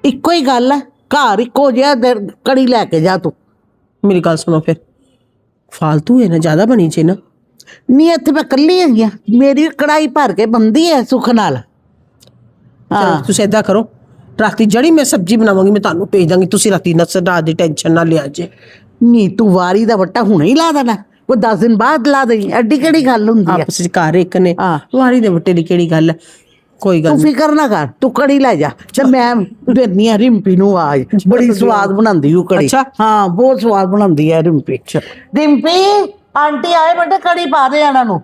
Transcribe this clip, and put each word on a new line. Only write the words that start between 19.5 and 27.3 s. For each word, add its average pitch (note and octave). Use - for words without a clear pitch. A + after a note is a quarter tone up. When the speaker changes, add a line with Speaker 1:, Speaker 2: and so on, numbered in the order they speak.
Speaker 1:
ਵਾਰੀ F#3
ਦਾ A3
ਵੱਟਾ F#3+
ਹੁਣੇ F#3+
ਹੀ A#3
ਲਾ E4
ਦੇਣਾ, B3+
ਕੋਈ -
ਦਸ A3
ਦਿਨ A3+
ਬਾਅਦ B3
ਲਾ C4+
ਦੇਈਂ, G#3+
ਐਡੀ A#3
ਕਿਹੜੀ D4+
ਗੱਲ A3
ਹੁੰਦੀ G#3
ਹੈ? E3
Speaker 2:
ਆਪਸ -
ਵਿੱਚ F3
ਘਰ D#3+
ਇੱਕ F3+
ਨੇ, F3+
Speaker 1:
ਹਾਂ। F3
Speaker 2:
ਵਾਰੀ B3+
ਦੇ A3
ਵੱਟੇ F3
ਦੀ E3+
ਕਿਹੜੀ E3+
ਗੱਲ D#3+
ਹੈ? D#3+
ਕੋਈ F3+
ਗੱਲ D4+
Speaker 1:
ਤੂੰ D4+
Speaker 2:
ਨਹੀਂ। D4+